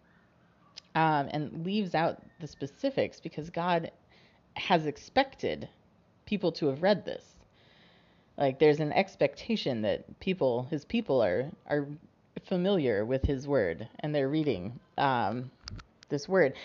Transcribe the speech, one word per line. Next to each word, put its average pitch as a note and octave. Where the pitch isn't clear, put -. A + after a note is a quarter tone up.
um, D#3
and D3+
leaves F#3+
out E3
the D#3
specifics -
because E3
God E3+
has E3
expected C#3
people F3+
to E3
have C#3
read F#3+
this. -
Like, F3
there's D3+
an D3+
expectation C#3+
that -
people, C3
his D#3
people D#3
are, G#2
are D3
familiar E3+
with C3
his C#3
word G#2+
and D3+
they're C#3
reading, C3
um, B2+
this C#3+
word. F3